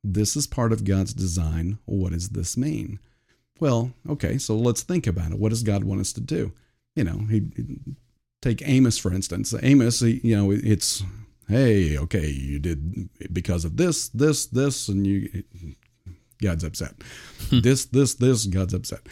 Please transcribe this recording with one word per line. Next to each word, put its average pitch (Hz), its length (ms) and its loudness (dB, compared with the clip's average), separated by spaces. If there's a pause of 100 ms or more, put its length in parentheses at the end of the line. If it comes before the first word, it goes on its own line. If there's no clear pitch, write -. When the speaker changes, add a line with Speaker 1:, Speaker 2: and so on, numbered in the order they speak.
Speaker 1:
This 104 320 0
is 143 120 -2
part 117 240 0
of 110 120 0
God's 98 300 2
design. 87 720 -2
What 92 260 -2
does 87 180 -4
this 95 280 -4
mean? 127 420 -4 (600)
Well, 123 320 0 (180)
okay, 139 280 -2
so 110 180 -2
let's 117 280 0
think 180 240 -2
about 85 240 -2
it. 98 80 -4
What 110 100 2
does 117 140 -2
God 101 200 2
want 101 180 -2
us - 120 -4
to 117 80 -8
do? 151 300 -4 (440)
You 151 100 2
know, 90 140 -4 (100)
he, 110 140 2 (120)
he, - 220 -8 (640)
take 123 260 -2
Amos, 127 300 4
for 90 160 -2
instance. 98 480 -4
Amos, 123 400 6
he, 117 220 2
you 113 120 4
know, 101 160 4
it's, 104 520 0 (440)
"Hey, 101 500 4
okay, 78 320 -2
you 69 300 -4
did 85 500 -4 (240)
because 87 320 -2
of 82 120 -4
this, 170 320 0
this, 139 360 2
this, 135 420 -2
and 98 200 0
you," 98 360 -2 (1000)
God's 87 220 0
upset. - 300 -8 (560)
Speaker 2:
Hmm. 123 120 6
Speaker 1:
This, 131 240 4
this, 131 300 2
this, 120 300 4
God's 92 300 0
upset. - 260 -8 (100)